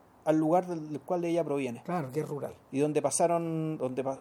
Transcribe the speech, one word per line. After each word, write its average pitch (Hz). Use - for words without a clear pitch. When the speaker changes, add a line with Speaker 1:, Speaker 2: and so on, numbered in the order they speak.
Speaker 1:
al 156
lugar 170
del, 160
del 147
cual 180
ella 170
proviene. 139
Speaker 2:
Claro, 160
que 147
es 143
rural. 139
Speaker 1:
Y 135
donde 147
pasaron, 160
donde 127
pa-, 135